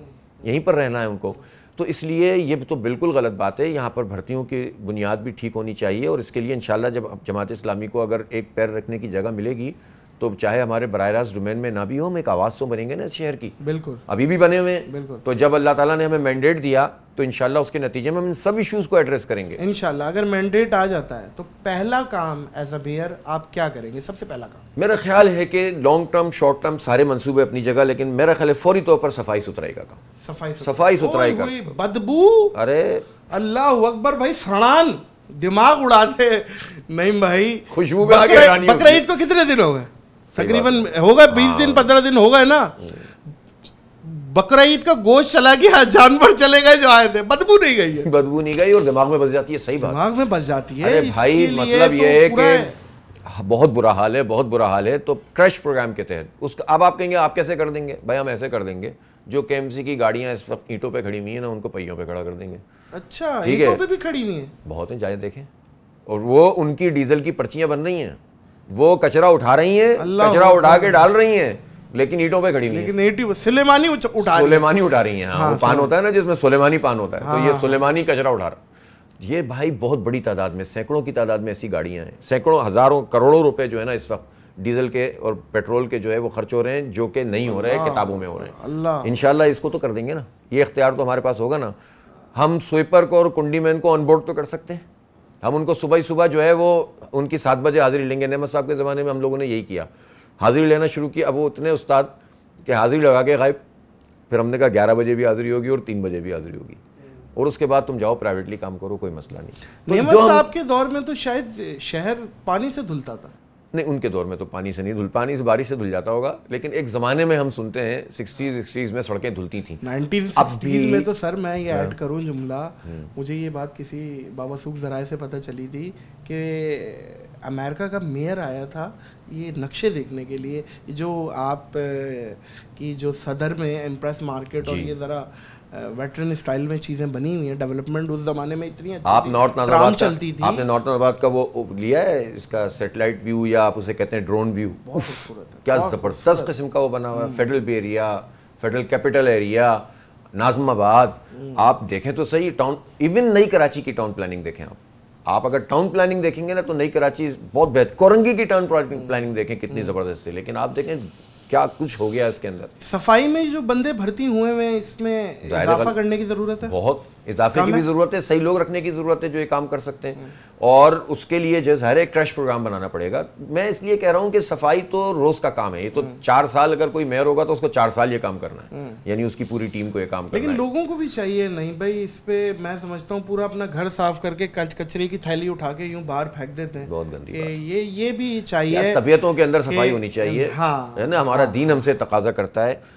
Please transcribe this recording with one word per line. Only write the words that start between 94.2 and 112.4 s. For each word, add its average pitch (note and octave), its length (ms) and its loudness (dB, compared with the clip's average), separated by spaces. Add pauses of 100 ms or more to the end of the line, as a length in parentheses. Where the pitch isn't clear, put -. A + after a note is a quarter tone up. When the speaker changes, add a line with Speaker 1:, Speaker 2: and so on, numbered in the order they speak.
Speaker 1:
तो E3+ 80 -6
कर D3 100 -6
सकते - 300 -14
हैं, E3+ 120 -18 (580)
हम B2+ 100 0
उनको D#3 200 0
सुबह D#3+ 220 0
ही E3 60 4
सुबह E3 240 2
जो D3+ 140 2
है E3 120 6
वो E3+ 420 2 (180)
उनकी C#3+ 260 -2
सात C3 200 0
बजे D3 220 2
हाजिरी C3+ 240 2
लेंगे। C3+ 220 -2
नेमत C#3 220 -4
साहब C#3+ 180 -2
के D3 80 -2
ज़माने C#3 280 -2
में C#3+ 80 -2
हम C3+ 100 -4
लोगों C3+ 180 -2
ने C#3 60 -4
यही A2+ 180 -4
किया, F2 240 -8 (540)
हाजिरी C3 260 4
लेना D#3 200 4
शुरू D3 220 -4
किया। C#3 200 -2
अब C3+ 60 0
वो D3 120 0
इतने C#3+ 240 -4
उस्ताद C#3 440 0 (520)
कि C3 60 0
हाजिरी A#2+ 300 2
लगा C3 200 6
के C#3+ 140 2
गायब, C#3 240 0 (720)
फिर A#2 100 0
हमने A#2+ 180 -2
कहा C3 100 4
ग्यारह G#2 260 4
बजे A#2+ 200 0
भी A#2+ 100 0
हाजिरी A#2 260 0
होगी A#2+ 180 -2
और C3 120 0
तीन G#2 220 -6
बजे F2 180 -4
भी F2+ 100 -10
हाजिरी E2 280 -10
होगी, - 180 -20 (640)
और C3+ 80 0
उसके D3 200 -4
बाद C3+ 160 2
तुम C3 160 -6
जाओ G#2+ 160 0
प्राइवेटली G2+ 420 -6
काम F#2+ 200 -10
करो, G2 200 -10
कोई F#2 140 -8
मसला E2 280 -14
नहीं। D#2+ 120 -18
तो - 440 -8
Speaker 2:
नेमत G3+ 160 2
Speaker 1:
जो - 100 10
हम - 80 8
Speaker 2:
साहब D4+ 220 4
के E4 120 -6
दौर C4 260 0
में C#4 160 -6
तो D4+ 100 -8
शायद A3 640 -8
शहर F3+ 340 -6 (320)